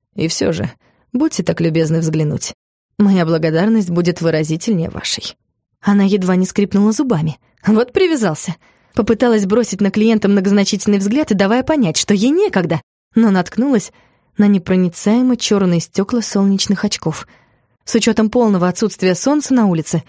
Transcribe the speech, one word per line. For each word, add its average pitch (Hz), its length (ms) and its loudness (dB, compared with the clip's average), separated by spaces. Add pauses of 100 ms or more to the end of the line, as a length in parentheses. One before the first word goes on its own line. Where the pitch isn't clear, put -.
(160)
«И 156 120 -2
всё - 240 -2
же, - 180 -6 (420)
будьте 269 300 -2
так 165 180 -4
любезны 165 400 0
взглянуть. 156 520 -4 (460)
Моя 196 260 2
благодарность 165 680 0
будет 170 300 -2
выразительнее 160 680 -2
вашей». - 460 -10 (440)
Она 202 220 2
едва 185 340 2
не 185 80 2
скрипнула 202 480 0
зубами. 180 460 -2 (280)
«Вот 220 260 2
привязался». 233 640 0 (380)
Попыталась 220 520 2
бросить 214 340 0
на 202 100 2
клиента 214 380 2
многозначительный 202 680 2
взгляд, 220 320 0
давая 208 320 2
понять, 247 340 0
что - 160 0
ей 208 180 2
некогда, 202 520 0 (320)
но 226 160 4
наткнулась 214 640 0 (440)
на 208 100 4
непроницаемо 202 880 0
чёрные 185 440 0
стёкла 202 400 -4
солнечных 196 640 0
очков. - 420 -6 (580)
С - 100 -2
учётом 220 340 2
полного 202 400 2
отсутствия 185 460 -2
солнца 269 400 0
на 226 120 4
улице 165 420 -2